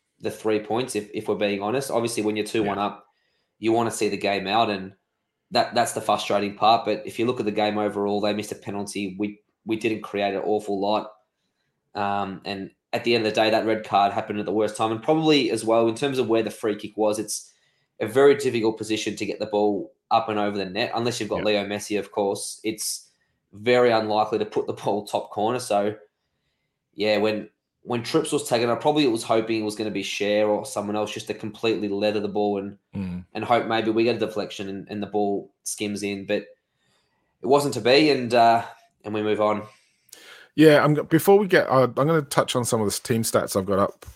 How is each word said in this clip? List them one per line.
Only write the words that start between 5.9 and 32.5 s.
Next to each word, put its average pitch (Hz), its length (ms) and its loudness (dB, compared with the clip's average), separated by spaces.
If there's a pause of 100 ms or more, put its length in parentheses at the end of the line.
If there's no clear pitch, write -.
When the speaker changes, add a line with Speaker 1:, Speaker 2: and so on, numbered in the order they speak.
Speaker 1:
the 107 80 -4
frustrating 101 540 0
part. 110 300 4
But 107 200 -2
if - 140 -12
you 117 60 2
look 123 140 -2
at 113 60 0
the 107 60 -2
game 104 260 0
overall, 101 440 0
they 104 120 0
missed 104 180 -6
a - 40 -6
penalty. 101 640 -8
We, 104 220 -6 (240)
we 110 100 -2
didn't 110 280 -2
create 101 300 -2
an 95 100 -2
awful 101 360 -2
lot. 104 320 0 (800)
Um, 101 520 -4
and 95 260 -8 (200)
at 117 120 -4
the 117 120 2
end 113 100 2
of 107 80 0
the 110 80 2
day, 110 80 4
that 110 160 2
red 110 200 0
card 101 260 4
happened 104 280 -6
at 101 60 -4
the 87 60 -4
worst 104 240 0
time. 113 160 -2
And 110 100 -4
probably 156 500 4
as 110 120 -4
well, 113 240 4
in 113 80 0
terms 135 240 -2
of 120 80 2
where 113 160 2
the 104 80 -6
free 107 240 -4
kick 104 220 -12
was, 107 220 0
it's - 340 -8 (460)
a 113 80 -4
very 135 280 6
difficult 113 420 0
position 107 380 -4
to 107 100 -6
get - 140 -8
the 107 60 -4
ball 104 480 0 (180)
up 113 180 2
and 107 100 -2
over 104 180 -2
the 95 80 -4
net, 98 280 -4
unless 120 260 -2
you've 107 100 -6
got 98 100 -2
Speaker 2:
Yeah. - 60 -4
Speaker 1:
Leo 104 200 0
Messi, 104 340 -4
of 98 120 -10
course. 104 520 -4
It's - 460 -8 (440)
very 123 380 4
unlikely 107 480 0
to 104 60 -2
put - 220 -4
the 104 60 -6
ball 104 320 -4
top - 260 -4
corner. 113 280 -2
So, 104 360 0 (960)
yeah, 104 240 2
when, 107 320 -2 (340)
when 120 200 -4
Trips 156 280 0
was 147 160 -2
taken, 120 220 2
I 117 60 2
probably 151 320 2
was 113 160 0
hoping 113 380 0
it 107 40 -4
was 104 100 -4
gonna 107 160 -4
be 98 120 -6
Schär 104 460 0
or 101 160 0
someone 104 320 -4
else 107 160 -4
just 113 140 -10
to 107 60 -6
completely 107 540 -4
leather 104 320 0
the 101 80 -4
ball 101 300 0